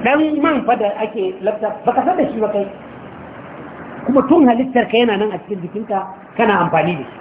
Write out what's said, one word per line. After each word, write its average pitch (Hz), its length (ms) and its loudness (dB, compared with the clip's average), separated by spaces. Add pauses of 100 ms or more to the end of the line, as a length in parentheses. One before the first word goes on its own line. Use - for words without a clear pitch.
Ɗan 302 380 2
man 302 240 2
fa - 100 4
da 214 140 0 (120)
ake 202 400 -4
lafta, 208 340 -2 (100)
baka 247 200 2
san 349 120 2
da 302 140 2
shi 220 80 -6
ba 214 100 0
kai. 202 180 -2 (1400)
Kuma 269 220 4
tun 311 200 8
halittar 240 400 2
ka 220 100 0
yana 233 200 4
nan 208 140 0
a 180 80 -6
cikin 196 220 -8
jikinka, 202 380 -6 (380)
kana 214 160 4 (100)
amfani 165 320 2
da 139 80 -8
shi. - 180 -16